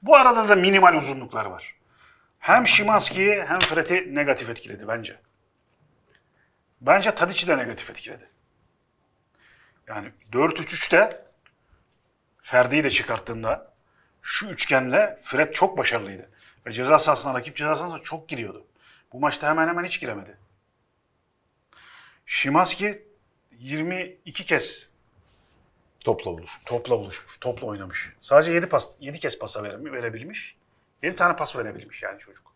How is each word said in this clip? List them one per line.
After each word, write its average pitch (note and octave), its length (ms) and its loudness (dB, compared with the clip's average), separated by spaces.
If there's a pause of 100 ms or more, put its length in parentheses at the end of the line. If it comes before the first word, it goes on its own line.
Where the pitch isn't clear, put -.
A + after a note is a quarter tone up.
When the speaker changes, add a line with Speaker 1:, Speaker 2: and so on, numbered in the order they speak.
Speaker 1:
Bu C#4 140 8
arada A#3+ 320 6
da G3+ 80 8
minimal F#3 380 6
uzunluklar C3+ 500 -4
var. F#2 300 -14 (640)
Hem - 280 6
Szymański'yi G3+ 760 2
hem E3 160 -2
Fred'i F3 560 0
negatif C#3 360 -2
etkiledi G#2 380 -14
bence. A2+ 320 -8 (1600)
Bence G3 340 4
Tadic'i F3 320 -2
de D#3+ 120 2
negatif A2+ 320 -8
etkiledi. - 400 -18 (1600)
Yani G#2 240 -12 (200)
dört C#3+ 280 0
üç - 140 -6
üçte - 500 2 (1200)
Ferdi'yi B2+ 380 4
de C3+ 60 2
çıkarttığında A2+ 840 -4 (500)
şu - 240 -6
üçgenle C#3 760 0
Fred D3 300 0
çok - 260 0
başarılıydı. G2+ 520 -4 (360)
Ve A#2+ 60 -12
ceza C3 260 4
sahasına, C#3+ 360 0
rakip C3+ 220 -8
ceza D3+ 200 -2
sahasına E3 260 -8
çok D#3 260 -12
giriyordu. A2+ 380 -12 (460)
Bu B2+ 80 -10
maçta D3 280 -2
hemen D#3+ 200 2
hemen F3 160 -4
hiç F3+ 160 -8
giremedi. G2 380 -12 (1900)
Szymański F3+ 800 0 (520)
yirmi D#3+ 680 -8
iki F3 200 -10
kez - 440 -2 (1160)
Speaker 2:
Topla - 260 -4
buluşmuş. E2 340 -16
Speaker 1:
topla A#2+ 340 -4
buluşmuş, - 400 -14
topla B2 280 -8
oynamış. G2 540 -12
Sadece D#3 320 6
yedi E3+ 160 0
pas, C3 200 0 (120)
yedi D3 180 -14
kez - 200 -6
pasa G#2+ 240 -10
vere-, A#2+ 300 -12
verebilmiş. B2 640 -12 (460)
Yedi F3+ 140 -6
tane F3 200 2
pas C#3+ 200 -6
verebilmiş - 460 -12
yani G2+ 160 -10
çocuk. - 380 -20